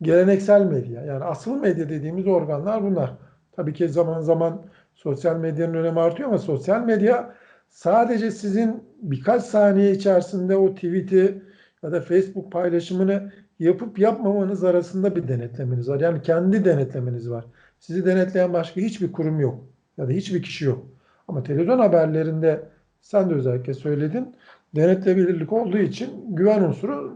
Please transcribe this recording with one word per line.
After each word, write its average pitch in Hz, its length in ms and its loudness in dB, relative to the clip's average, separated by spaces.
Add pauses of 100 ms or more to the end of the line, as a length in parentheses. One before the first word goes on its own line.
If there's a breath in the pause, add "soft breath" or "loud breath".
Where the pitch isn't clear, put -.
geleneksel 196 600 4
medya. 127 420 -2
Yani 139 200 -8
asıl - 320 -6
medya 170 340 0
dediğimiz 160 380 -6
organlar 175 560 -2
bunlar. 165 300 -2 (380 soft breath)
Tabii 156 220 -6
ki 170 160 -2
zaman 160 320 -2
zaman 165 400 0 (340 loud breath)
sosyal 160 420 -2
medyanın 165 360 -4
önemi 165 260 0
artıyor 170 300 0
ama 202 80 2
sosyal 180 480 -2
medya 226 500 0 (340 loud breath)
sadece 226 600 0
sizin 220 520 -2 (180)
birkaç 202 420 0
saniye 202 480 4
içerisinde 190 640 2
o 190 200 4
tweet'i 185 680 0 (420 loud breath)
ya 156 80 -6
da 170 100 -2
Facebook 190 500 -2
paylaşımını 185 800 -2 (280 loud breath)
yapıp 190 400 0
yapmamanız 202 640 0
arasında 180 520 0
bir 165 120 -4
denetlemeniz 123 600 -4
var. 139 100 -2
Yani 165 220 0
kendi 185 440 2
denetlemeniz 123 640 -2
var. 117 160 -8 (340 soft breath)
Sizi 170 260 -4
denetleyen 185 480 2
başka 170 280 -2
hiçbir 196 300 -4
kurum 156 280 -2
yok 127 240 -2 (340)
ya 147 100 -6
da 127 40 0
hiçbir 190 320 -2
kişi - 220 -8
yok. 123 200 -2 (420 soft breath)
Ama 139 160 -6
televizyon 170 360 0
haberlerinde 160 840 2 (380 soft breath)
sen 190 280 0
de 165 40 0
özellikle 127 400 -2
söyledin, 151 640 -4 (400 soft breath)
denetlebilirlik 180 800 2
olduğu 220 240 0
için 214 580 -4
güven 202 280 4
unsuru 226 520 -4